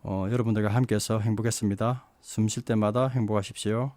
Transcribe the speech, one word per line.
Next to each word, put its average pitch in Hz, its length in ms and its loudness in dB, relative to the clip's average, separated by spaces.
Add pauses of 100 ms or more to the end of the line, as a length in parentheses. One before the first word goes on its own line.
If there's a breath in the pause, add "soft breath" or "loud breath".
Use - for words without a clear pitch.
어, 95 260 -4
여러분들과 110 380 2
함께해서 110 540 2
행복했습니다. 110 840 0 (140)
숨 - 300 0
쉴 117 140 -6
때마다 110 440 2
행복하십시오. 113 880 -2